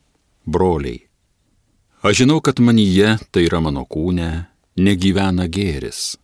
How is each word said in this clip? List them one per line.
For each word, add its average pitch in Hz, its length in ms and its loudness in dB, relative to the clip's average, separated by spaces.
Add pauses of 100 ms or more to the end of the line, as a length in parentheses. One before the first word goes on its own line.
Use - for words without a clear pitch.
(460)
Broliai, 78 540 -2 (1000)
aš 104 140 2
žinau, 147 240 2
kad 135 220 0
manyje, 110 540 4 (140)
tai 87 180 2
yra 87 120 -2
mano 71 220 -4
kūne, 85 460 -4 (500)
negyvena 95 720 0
gėris. 82 720 -6